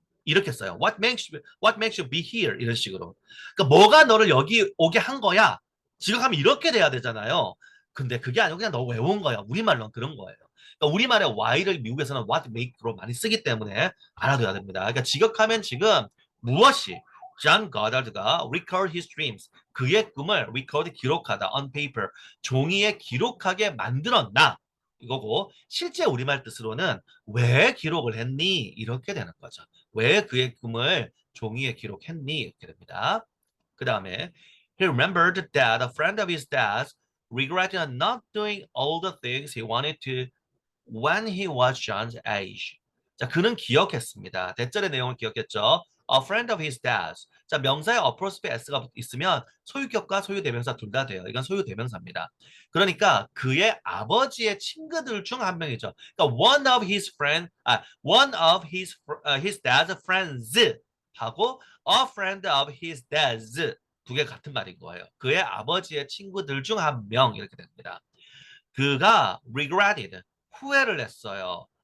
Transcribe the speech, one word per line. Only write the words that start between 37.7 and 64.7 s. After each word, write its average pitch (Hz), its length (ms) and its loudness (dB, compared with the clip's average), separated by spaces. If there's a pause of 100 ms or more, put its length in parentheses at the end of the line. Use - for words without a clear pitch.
not 208 260 0 (100)
doing 208 340 -6 (120)
all 151 240 -2
the 180 200 -4
things 135 380 -6
he 110 80 -8
wanted 135 340 -4
to 127 260 -6 (580)
when 160 420 -2
he 196 200 -4
was 127 340 2
John's 117 440 -6
age." 98 540 -6 (380)
자, 131 100 -6
그는 196 300 0
기억했습니다. 95 960 -2
대절의 180 360 -2
내용을 127 260 -4
기억했죠. 113 680 0 (280)
A 135 100 6
friend 233 300 -2
of 180 100 -4
his 147 200 -8
dad's. 101 460 -4 (200)
자, 156 120 -2
명사에 151 380 0
apostrophe 180 580 -2
S가 131 400 -8
있으면 143 480 -2 (220)
소유격과 226 560 -6
소유대명사 135 540 -6
둘 104 160 -14
다 135 140 -2
돼요. 95 220 -10
이건 117 160 -6
소유대명사입니다. 104 840 -8 (420)
그러니까 175 640 4
그의 160 500 0
아버지의 202 760 -2
친구들 311 640 -8
중 254 180 -6
한 185 160 -2
명이죠. 147 360 -8 (220)
그러니까 143 220 2
one 269 300 6
of 247 180 4
his 190 300 -2
friend, 160 340 0 (140)
아, 120 180 2 (220)
one 247 320 4
of 165 320 4
his 180 360 -10
fr-, - 220 -10
어, 143 140 2
his 202 220 -4
dad's 214 420 2
friends 156 560 -2 (560)
하고 214 460 -2 (280)
a 220 120 4 (100)
friend 196 380 -6
of 143 220 0 (120)
his 160 240 -12
dad's 123 680 -2 (300)
두 123 80 -12
개 139 120 0
같은 - 260 -16
말인 95 280 -10